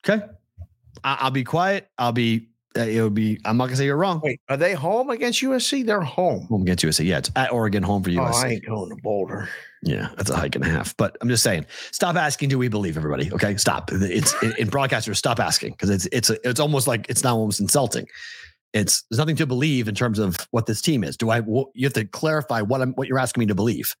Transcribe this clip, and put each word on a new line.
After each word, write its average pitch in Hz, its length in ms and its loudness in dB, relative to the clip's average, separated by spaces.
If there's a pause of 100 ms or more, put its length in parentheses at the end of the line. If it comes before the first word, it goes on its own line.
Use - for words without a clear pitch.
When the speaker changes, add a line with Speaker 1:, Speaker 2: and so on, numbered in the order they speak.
Speaker 1:
Okay. 208 160 2 (800)
I, 135 160 0
I'll 131 100 2
be 131 140 0
quiet. 190 520 0
I'll 123 140 2
be, 113 380 2 (280)
uh, 117 40 0
it'll 110 280 2
be, 110 360 0
I'm 107 100 2
not 127 120 2
gonna 127 100 -2
say 139 80 2
you're 139 100 0
wrong. 170 260 0
Speaker 2:
Wait, 143 280 -4
are 135 80 0
they 180 160 2
home 202 380 0
against 233 320 -2
U 262 120 0
S 247 100 0
C? 269 180 0
They're 208 180 2
home. 156 460 0
Speaker 1:
Home 101 160 0
against 90 200 2
U 80 60 2
S 78 80 0
C. 78 80 2
Yeah, 85 140 2
it's - 180 -6
at 131 160 0
Oregon, 107 280 2
home 98 220 0
for 95 60 -2
Speaker 2:
Oh, 87 40 2
Speaker 1:
U 87 100 2
S 117 180 2
C. 131 60 0
Speaker 2:
I - 20 -2
ain't 113 160 -4
going 104 240 -6
to - 120 -14
Boulder. 101 460 -4 (360)
Speaker 1:
Yeah, 50 340 -2
that's - 120 -2
a 67 60 0
hike 69 200 -2
and 69 100 -2
a 76 40 2
half. 76 280 -2
But 104 240 0
I'm 120 80 0
just 117 140 4
saying, 87 220 0 (280)
stop 180 240 0
asking, 147 320 0
"Do 135 80 2
we 123 100 2
believe?" 101 300 -2
everybody? 76 340 -2
Okay, 104 240 0
stop. - 380 0
It's, 95 400 2 (100)
in, 113 140 0
in 117 120 0
broadcasters, 127 460 0
stop 123 240 0
asking - 360 0
'cause - 140 -2
it's, 95 220 2
it's, - 180 2
it's 120 300 -2
almost 147 260 2
like, 117 240 0
it's 123 140 0
now 120 140 4
almost 107 240 0
insulting. 120 460 0 (680)
It's, 104 360 2
there's 113 80 0
nothing 156 200 2
to 160 100 2
believe 127 400 0
in 104 80 -2
terms 113 240 0
of 95 160 0 (160)
what 113 140 0
this 110 160 -2
team 135 220 2
is. 69 120 -4
Do 113 140 0
I, 117 100 4
w-, 113 340 0
you 127 120 -2
have 127 80 0
to 110 120 0
clarify 147 560 0
what 123 200 0
I'm, 127 120 0
what 131 140 -4
you're 131 100 0
asking 127 220 0
me 117 80 4
to 104 80 2
believe. 107 460 0